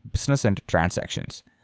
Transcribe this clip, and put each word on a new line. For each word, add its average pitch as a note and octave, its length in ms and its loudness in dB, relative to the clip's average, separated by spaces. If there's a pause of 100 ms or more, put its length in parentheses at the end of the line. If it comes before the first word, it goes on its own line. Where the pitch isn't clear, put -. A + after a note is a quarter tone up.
business - 420 2
and G2 180 2
transactions. - 680 -2 (280)